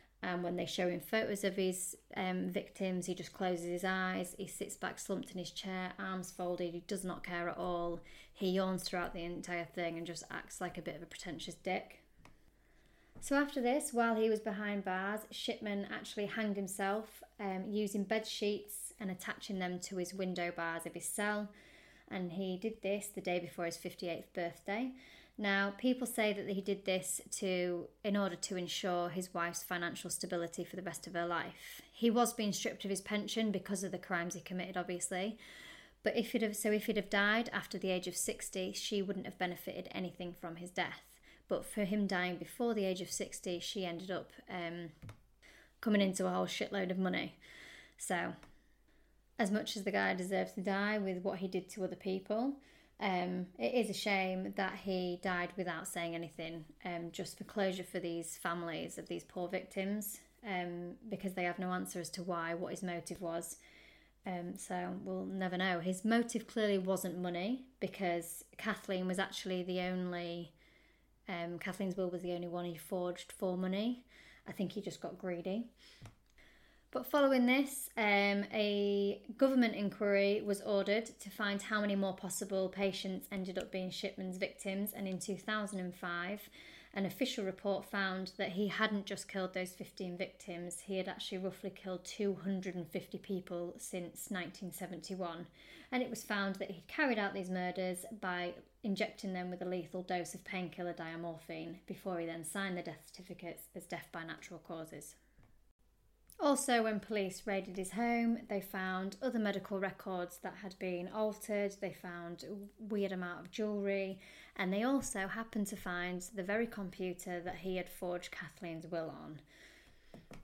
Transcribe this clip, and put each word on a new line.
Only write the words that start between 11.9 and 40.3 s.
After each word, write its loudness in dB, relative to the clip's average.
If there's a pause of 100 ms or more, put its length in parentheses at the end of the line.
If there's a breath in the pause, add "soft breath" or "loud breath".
So 2
after 4
this, 2
while 6
he 6
was 4
behind -2
bars, 0 (100)
Shipman -2
actually -4
hanged 0
himself, -2 (160)
um, -2
using 2
bed 2
sheets -2
and -2
attaching -4
them 0
to -4
his -2
window 0
bars -2
of -6
his -8
cell. 0 (600 loud breath)
And -2
he 0
did -2
this 0
the -6
day 2
before -2
his -2
fifty-eighth -4
birthday. -2 (440 loud breath)
Now, 4
people 4
say 2
that -2
he 2
did 0
this 2 (200)
to, 2 (160)
in 4
order 4
to -4
ensure 2
his -2
wife's 0
financial -2
stability 0
for -8
the -4
rest -6
of -8
her 2
life. -4 (100)
He 6
was 6
being 2
stripped -2
of 0
his 0
pension 2
because 0
of 0
the -2
crimes 0
he -4
committed, -4
obviously. 0 (640 loud breath)
But 4
if 2
he'd 4
have, 2
so 4
if 4
he'd 2
have 0
died 6
after -2
the 2
age 2
of -4
sixty, -2
she 0
wouldn't 0
have -10
benefited -2
anything -4